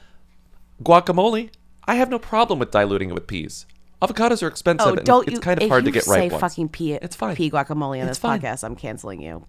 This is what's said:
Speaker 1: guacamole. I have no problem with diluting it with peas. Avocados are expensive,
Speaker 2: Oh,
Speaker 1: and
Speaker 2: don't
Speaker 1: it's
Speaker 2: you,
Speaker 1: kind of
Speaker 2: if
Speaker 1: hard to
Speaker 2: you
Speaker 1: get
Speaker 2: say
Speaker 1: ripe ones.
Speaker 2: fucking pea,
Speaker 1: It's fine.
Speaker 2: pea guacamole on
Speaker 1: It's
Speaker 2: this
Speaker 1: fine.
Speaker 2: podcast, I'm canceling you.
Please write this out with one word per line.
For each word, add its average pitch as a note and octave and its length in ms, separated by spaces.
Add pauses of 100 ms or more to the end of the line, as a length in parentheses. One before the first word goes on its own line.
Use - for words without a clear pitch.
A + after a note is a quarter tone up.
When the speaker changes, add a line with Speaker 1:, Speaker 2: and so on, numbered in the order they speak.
(840)
Speaker 1:
guacamole. F#3 680 (380)
I A3+ 80
have B3 140
no B3 100
problem A3 400
with A#2+ 100
diluting G2 400
it E2+ 40
with E2+ 120
peas. - 400 (340)
Avocados A3 440
are - 20
expensive, F3 400
Speaker 2:
Oh, F#3+ 80
Speaker 1:
and - 100
Speaker 2:
don't B3 220
Speaker 1:
it's - 60
Speaker 2:
you, A#3+ 80
Speaker 1:
kind F3 180
of G#3 60
Speaker 2:
if G#3+ 60
Speaker 1:
hard B2+ 140
to - 60
Speaker 2:
you - 40
Speaker 1:
get A#2 100
Speaker 2:
say F#2 160
Speaker 1:
ripe F2 100
ones. D#2+ 100
Speaker 2:
fucking E3+ 280
pea, D#3 240
Speaker 1:
It's E3+ 240
fine. G#3 180
Speaker 2:
pea D3+ 160
guacamole C#3 500
on C3 60
Speaker 1:
It's B2+ 40
Speaker 2:
this C3 80
Speaker 1:
fine. A#3 220
Speaker 2:
podcast, B2 220
I'm A#2 140
canceling G#2+ 440
you. D#2+ 280